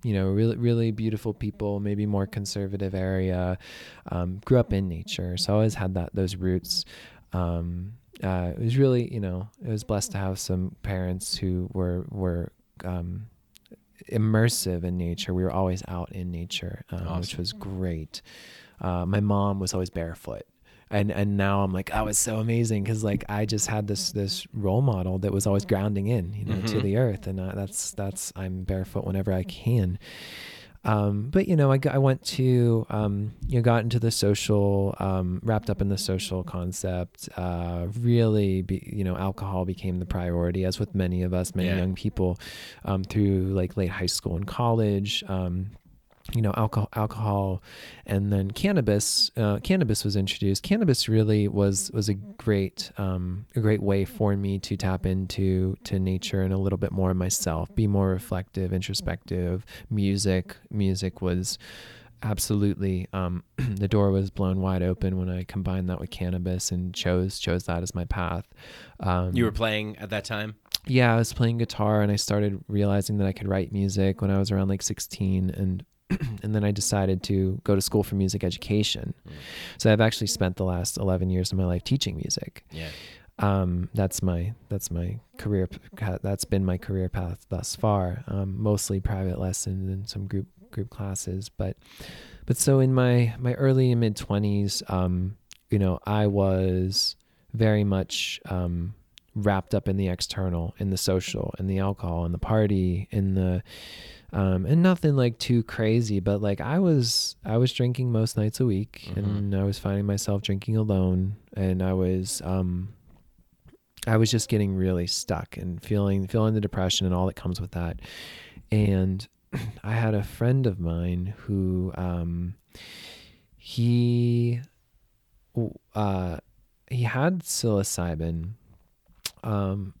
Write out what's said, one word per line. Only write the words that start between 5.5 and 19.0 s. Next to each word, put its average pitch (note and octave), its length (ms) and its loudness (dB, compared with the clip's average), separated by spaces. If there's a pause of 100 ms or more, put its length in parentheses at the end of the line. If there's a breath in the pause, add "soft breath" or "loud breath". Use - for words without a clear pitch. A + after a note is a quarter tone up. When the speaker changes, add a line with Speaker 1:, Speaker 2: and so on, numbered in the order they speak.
Speaker 1:
I G#2 40 4
always A2 180 4
had F#2+ 200 -2
that, F2+ 180 -2
those F#2 220 0
roots. F#2 500 -2 (480 loud breath)
Um, F2 600 -2 (320)
uh, F2+ 320 0
it - 20 -12
was A2+ 180 0
really, B2+ 380 4
you A2+ 60 -4
know, F#2 280 -4 (160)
it - 40 -6
was G#2+ 160 -4
blessed G2+ 280 -2
to F#2+ 60 -4
have F#2+ 220 -2
some F#2 420 -2
parents F#2 540 -4
who F2+ 360 -2
were, F2+ 380 -2
were, F2 400 -2 (340)
um, F2+ 420 -6 (840)
immersive A2 720 2
in F2+ 160 -2
nature. F2 340 -2
We F#2 120 2
were F#2 80 0
always F#2 340 0
out F2 240 -6
in F2+ 220 -8
nature, F2 580 -8
um, F2 80 -6
which F2 80 -6 (280)
Speaker 2:
Awesome. - 40 -12
Speaker 1:
was F2 140 -4
great. F#2 720 -6 (580 loud breath)
Uh, F2 260 -2